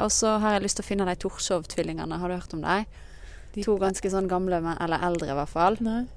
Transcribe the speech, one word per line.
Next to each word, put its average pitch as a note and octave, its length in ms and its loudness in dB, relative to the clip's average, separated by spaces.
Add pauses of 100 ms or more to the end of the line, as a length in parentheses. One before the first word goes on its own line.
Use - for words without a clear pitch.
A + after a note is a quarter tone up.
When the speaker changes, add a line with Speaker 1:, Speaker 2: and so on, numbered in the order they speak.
Speaker 1:
og G#3+ 100 4
så G#3+ 280 4
har G#3+ 180 4
jeg F#3+ 60 2
lyst G3+ 140 -2
til G3 60 -4
å - 40 -12
finne G3+ 180 2
de F3+ 100 2
Torshov-tvillingene. E3 1040 -2
Har F3+ 100 -2
du F3+ 60 -2
hørt - 180 -8
om D#3 80 -4
de? F3+ 240 2 (680)
Speaker 2:
De G#3 100 -2
Speaker 1:
To G#3 140 4
ganske F#3+ 340 0
sånn F#3+ 160 2
gamle, F3+ 340 2
men, E3 200 -2
eller E3 220 2
eldre E3+ 260 0
i C#3 80 -2
hvert C#3+ 120 -2
fall, F#3 300 4
Speaker 2:
Nei. A#3 260 0 (120)